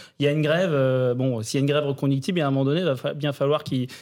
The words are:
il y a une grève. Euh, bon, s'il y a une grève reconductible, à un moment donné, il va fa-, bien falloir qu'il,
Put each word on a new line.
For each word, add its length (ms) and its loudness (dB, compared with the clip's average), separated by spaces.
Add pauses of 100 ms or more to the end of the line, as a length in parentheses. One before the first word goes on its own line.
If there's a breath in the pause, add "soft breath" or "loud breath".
(180 loud breath)
il 80 0
y 20 4
a 40 4
une 100 0
grève. 320 2
Euh, 400 2
bon, 300 0
s'il 160 -2
y 20 2
a 20 2
une 80 2
grève 140 2
reconductible, 560 -2
à 60 0
un 20 0
moment 160 2
donné, 140 2
il 80 -2
va 80 2
fa-, 180 -6
bien 180 -2
falloir 320 0
qu'il, 220 -2 (160 loud breath)